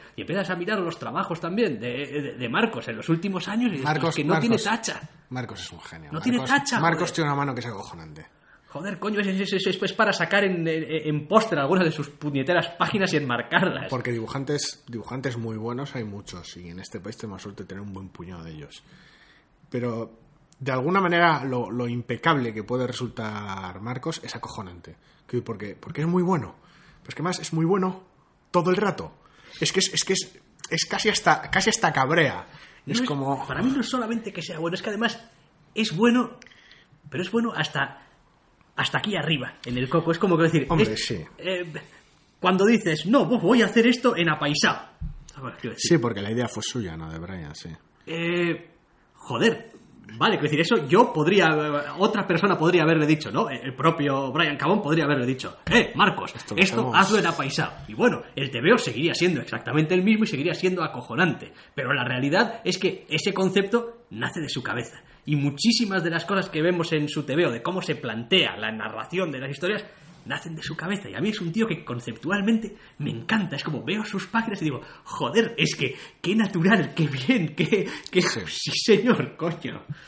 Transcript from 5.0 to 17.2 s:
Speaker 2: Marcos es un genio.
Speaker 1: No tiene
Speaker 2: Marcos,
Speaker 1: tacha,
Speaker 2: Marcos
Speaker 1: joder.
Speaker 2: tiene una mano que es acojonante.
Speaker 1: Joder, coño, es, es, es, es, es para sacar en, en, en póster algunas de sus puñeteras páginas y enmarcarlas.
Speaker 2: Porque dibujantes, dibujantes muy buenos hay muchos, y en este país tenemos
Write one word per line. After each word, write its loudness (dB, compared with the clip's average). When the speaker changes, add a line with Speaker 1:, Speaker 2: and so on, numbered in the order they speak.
Speaker 2:
Marcos -10
es -12
un -16
genio. -16
Speaker 1:
No -6
tiene 2
Speaker 2:
Marcos, 2
Speaker 1:
tacha, 0
Speaker 2:
Marcos 4
Speaker 1:
joder. -8
Speaker 2:
tiene 2
una 0
mano 0
que -6
es -8
acojonante. -12
Speaker 1:
Joder, -8
coño, -2
es, 0
es, 0
es, 0
es, 0
es -2
para 4
sacar 2
en, 2
en, 0
en -2
póster 4
algunas 4
de 4
sus -6
puñeteras 0
páginas 2
y 4
enmarcarlas. 0
Speaker 2:
Porque -4
dibujantes, -4
dibujantes -6
muy -6
buenos -6
hay -4
muchos, -12
y -14
en -12
este -12
país -12
tenemos -12